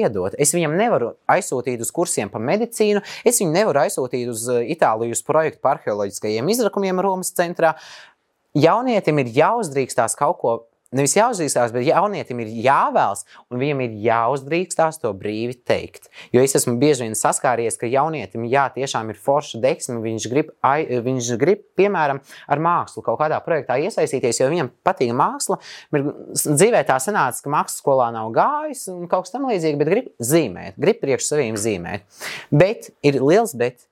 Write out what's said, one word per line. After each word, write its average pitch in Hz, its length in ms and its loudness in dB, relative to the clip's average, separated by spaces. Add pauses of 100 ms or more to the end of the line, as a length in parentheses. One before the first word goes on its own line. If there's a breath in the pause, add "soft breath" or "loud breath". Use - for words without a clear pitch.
iedot. 101 360 -2
Es 147 160 2
viņam 156 240 0
nevaru 160 340 0 (180)
aizsūtīt 127 520 0
uz - 120 -8
kursiem 131 380 -2
pa 110 100 -6
medicīnu, 208 600 0 (220 loud breath)
es 240 180 2
viņu 156 120 0
nevaru 170 320 2
aizsūtīt 127 440 -4
uz, 117 180 -8
eh, 120 260 0
Itāliju 117 420 0
uz - 60 -6
projektu 156 400 0
par 139 180 0
arheoloģiskajiem 107 720 -2
izrakumiem 196 500 0
Romas 185 320 -2
centrā. 170 440 0 (800 loud breath)
Jaunietim 175 640 2
ir 120 120 -2
jāuzdrīkstās 143 840 0
kaut 151 200 0
ko, 117 200 0 (340)
nevis 135 240 0
jāuzdrīkstās, 160 580 2
bet 123 120 -2
jaunietim 156 560 0
ir 107 80 -8 (160)
jāvēlas, 151 580 2 (260 loud breath)
un 123 100 -4
viņam 139 240 -2
ir 110 100 -6 (100)
jāuzdrīkstās 143 960 0
to 107 140 -2
brīvi 110 400 -6
teikt. - 540 -4 (240 loud breath)
Jo 123 100 6
es 135 140 2
esmu 120 200 0
bieži 127 280 2
vien 110 120 -6
saskāries, 120 600 0
ka 120 100 -4
jaunietim, 131 600 -2
jā, 135 240 2
tiešām 120 380 -4
ir - 80 -16
forša 139 420 -2
deksme, 131 420 -2
viņš 110 260 -4
grib 151 220 0 (120)
ai-, 131 400 0
viņš 123 360 -2
grib, 185 240 2 (140)
piemēram, 165 440 2
ar - 400 -4
mākslu 160 420 0
kaut 117 180 0
kādā 151 220 0
projektā 135 360 -2
iesaistīties, 139 640 0
jo 135 100 4
viņam 165 200 -2 (120)
patīk 127 320 0
māksla. 196 420 -2 (340 loud breath)
Bet 143 180 0 (320)
dzīvē 156 460 4
tā 131 140 4
sanāca, 170 420 -2
ka 143 100 -4
mākslas - 280 -2
skolā 131 320 2
nav 113 220 -6
gājis 285 560 -2
un 175 160 -10
kaut 185 180 -2
kas - 80 -14
tam 269 140 -4
līdzīgi, 160 320 0
bet 151 120 0
grib - 200 -2 (100)
zīmēt, 104 580 -2
grib 190 220 2
priekš 135 300 -2
saviem 120 280 0
zīmēt. 98 440 -4 (480 loud breath)
Bet 185 400 2 (140)
ir 139 180 2
liels 190 320 2
bet. 123 340 -4